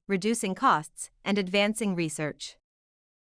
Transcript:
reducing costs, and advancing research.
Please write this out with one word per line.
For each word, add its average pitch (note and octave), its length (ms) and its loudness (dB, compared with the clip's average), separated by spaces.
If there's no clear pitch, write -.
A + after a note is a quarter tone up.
reducing G3 460 0
costs, - 560 0
and G3+ 140 2
advancing G3+ 560 0
research. D#3+ 600 -4